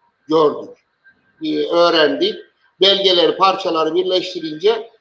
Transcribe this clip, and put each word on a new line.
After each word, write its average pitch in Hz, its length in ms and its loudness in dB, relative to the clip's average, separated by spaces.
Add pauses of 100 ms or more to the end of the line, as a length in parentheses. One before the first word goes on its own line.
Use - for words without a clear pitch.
(280)
gördük, 151 420 0 (720)
e, 151 220 -2
öğrendik. 170 680 2 (460)
Belgeleri, 185 560 2
parçaları 170 580 -2
birleştirince 180 960 -4 (100)